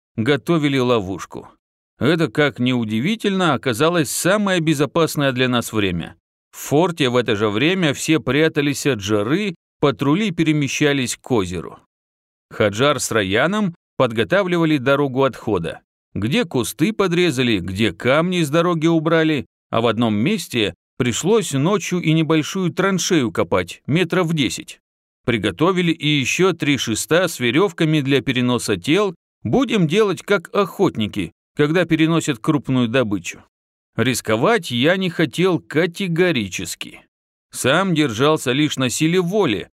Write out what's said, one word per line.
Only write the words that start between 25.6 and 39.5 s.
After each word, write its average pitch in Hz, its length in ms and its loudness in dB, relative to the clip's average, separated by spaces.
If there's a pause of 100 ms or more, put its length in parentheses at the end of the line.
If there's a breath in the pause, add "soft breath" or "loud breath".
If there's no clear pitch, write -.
и 151 160 -2
ещё 151 440 2
три 147 260 0
шеста 160 500 0
с - 100 -10
верёвками 156 600 0
для 135 220 2
переноса 123 540 0
тел. 175 380 0 (280)
Будем 214 440 0
делать, 190 360 0
как 196 320 -2
охотники, 104 760 -2 (240)
когда 156 280 2
переносят 160 560 0
крупную 127 480 0
добычу. 110 540 -2 (540)
Рисковать 123 760 0
я 139 260 2
не 185 140 -2
хотел 170 500 0
категорически. 160 1400 -2 (500)
Сам 170 420 0
держался 143 580 0
лишь 143 240 0
на 131 140 0
силе 165 300 0
воли, 170 540 0